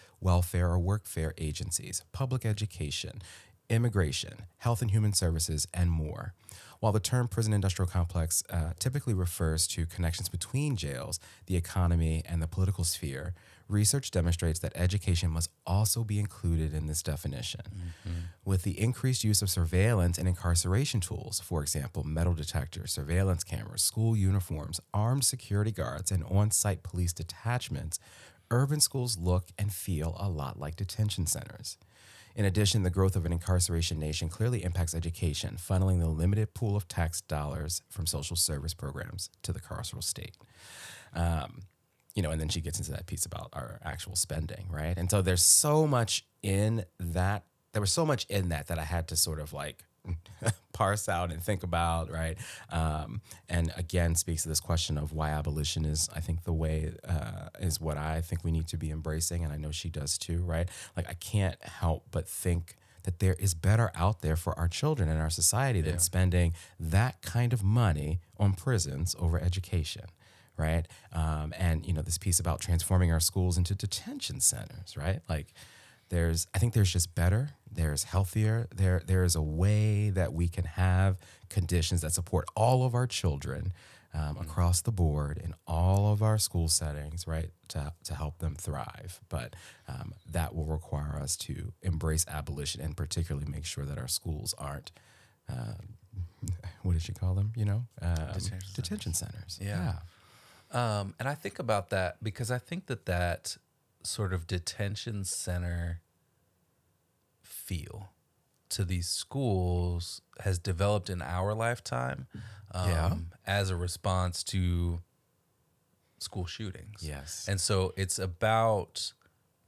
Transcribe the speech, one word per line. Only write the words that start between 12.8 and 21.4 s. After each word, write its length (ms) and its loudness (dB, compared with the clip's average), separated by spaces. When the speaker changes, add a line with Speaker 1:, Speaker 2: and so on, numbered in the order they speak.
Speaker 1:
sphere, 520 -4
research 420 2
demonstrates 480 2
that 160 -4
education 560 2
must 180 0
also 400 2
be 140 0
included 560 0
in 140 -2
this 140 -2
definition. 640 -4
Speaker 2:
Mm-hmm. 500 -6
Speaker 1:
With 200 2
the 140 -2
increased 460 0
use 160 4
of 80 2
surveillance 720 4
and 100 0
incarceration 720 2
tools, 400 -4